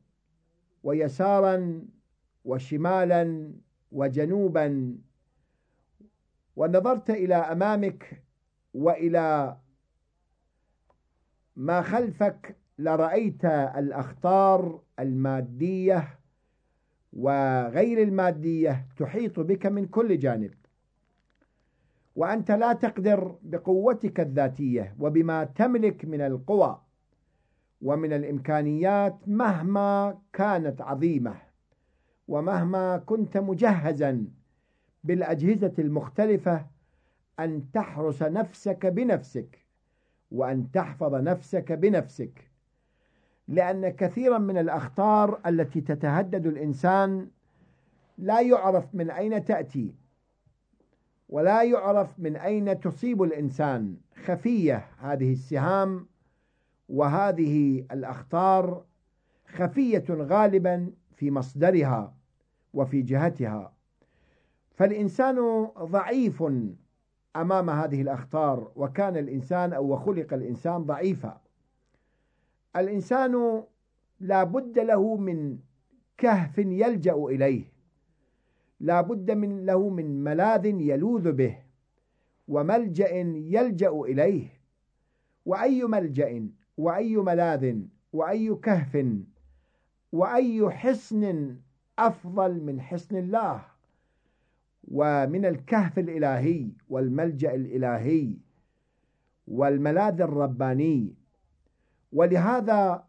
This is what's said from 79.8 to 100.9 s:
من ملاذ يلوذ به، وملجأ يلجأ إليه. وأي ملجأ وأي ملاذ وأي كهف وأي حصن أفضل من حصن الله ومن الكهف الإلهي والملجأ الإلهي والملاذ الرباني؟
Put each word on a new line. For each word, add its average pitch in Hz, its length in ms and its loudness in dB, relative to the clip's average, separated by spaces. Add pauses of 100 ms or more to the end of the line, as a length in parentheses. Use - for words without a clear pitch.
من 151 340 -4
ملاذ 180 420 2
يلوذ 175 640 0
به، 127 260 0 (920)
وملجأ 175 680 0 (200)
يلجأ 185 540 0
إليه. 151 580 0 (960)
وأي 240 380 2
ملجأ 143 640 0 (280)
وأي 202 400 0
ملاذ 165 600 2 (360)
وأي 214 420 0
كهف 151 500 0 (1080)
وأي 220 580 2
حصن 202 840 -2 (440)
أفضل 185 640 0
من 139 180 -6
حصن 175 360 -8
الله 180 440 -2 (1300)
ومن 147 580 0
الكهف 180 540 0
الإلهي 151 720 0 (200)
والملجأ 135 640 -2
الإلهي 127 800 -2 (1120)
والملاذ 147 720 0
الرباني؟ 139 920 0 (1000)